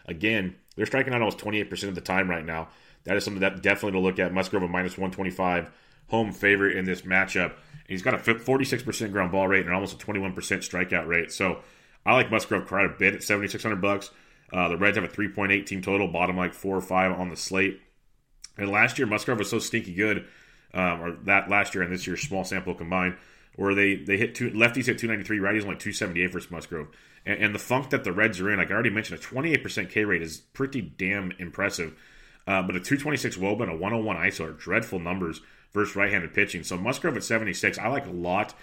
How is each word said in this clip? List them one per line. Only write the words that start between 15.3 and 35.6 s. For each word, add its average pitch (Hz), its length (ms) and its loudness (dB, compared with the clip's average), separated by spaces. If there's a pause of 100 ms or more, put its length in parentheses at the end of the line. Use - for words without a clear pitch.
eight 101 160 2
team 95 120 -4
total, 98 280 2
bottom, 90 280 0
like, 90 180 0
four 95 220 -2
or 92 40 0
five 92 320 2
on 90 160 -4
the 80 80 -10
slate. 95 440 0 (760)
And 101 120 -4
last 113 300 2
year, 127 80 2
Musgrove 107 320 0
was 98 120 -2
so 113 80 0
stinky 95 360 -4
good, 101 320 0 (460)
um, 87 300 0
or 85 100 -4 (120)
that 98 260 4
last 101 240 2
year 95 80 0
and 87 100 -2
this 90 140 -4
year's 90 140 -4
small 95 240 -4
sample 92 280 -4
combined, 90 440 -2 (400)
where 98 180 2
they, 98 220 4
they 98 200 0
hit 110 200 0
two, 120 160 -2
lefties 117 340 2
hit 120 120 2
two 113 100 -2
ninety-three, 104 300 -2
righties 101 260 0
only 87 120 -6
two 104 160 -6
seventy-eight 90 400 -2
versus 90 200 -8
Musgrove. 78 340 -8 (400)
And, 101 160 -2
and 104 120 4
the 101 40 -4
funk 127 320 0
that 139 140 0
the 95 80 -2
Reds 104 280 2
are 101 120 2
in, 98 60 2
like 87 120 2
I 98 40 0
already 113 160 2
mentioned, 101 280 -4
a - 40 -20
twenty-eight 139 400 0
percent 98 280 -6
K 107 140 2
rate 87 180 0
is 78 160 -10
pretty 135 440 -6
damn 92 560 -4
impressive. 87 600 -4 (480)
Uh, 95 160 2
but 92 140 -2
a 90 40 -4
two 139 160 0
twenty-six 139 400 -2
woba 104 260 0
and 90 100 -2
a 80 40 -4
one 95 160 -2
oh 117 60 2
one 107 200 -2
iso 85 300 0
are 76 40 -10
dreadful 92 480 -2
numbers 87 400 -4 (320)